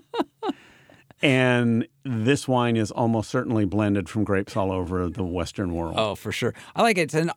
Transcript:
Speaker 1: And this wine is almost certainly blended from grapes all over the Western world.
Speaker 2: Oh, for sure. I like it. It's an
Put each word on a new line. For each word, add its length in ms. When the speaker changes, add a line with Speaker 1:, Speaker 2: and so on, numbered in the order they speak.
Speaker 1:
And 680
this 420
wine 300
is 140
almost 400
certainly 340
blended 460
from 140
grapes 340
all 120
over 380
the 160
Western 500
world. 220
Speaker 2:
Oh, 200
for 160
sure. 200
I 60
like 160
it. 40
It's 120
an 220